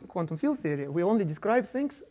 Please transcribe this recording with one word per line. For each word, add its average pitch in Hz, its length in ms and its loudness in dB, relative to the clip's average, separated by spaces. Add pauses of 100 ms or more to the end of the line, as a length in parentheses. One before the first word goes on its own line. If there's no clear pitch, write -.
quantum 170 300 -4
field 285 220 0
theory, 143 280 -2
we 151 140 0
only 202 240 4
describe 208 400 2
things - 460 -4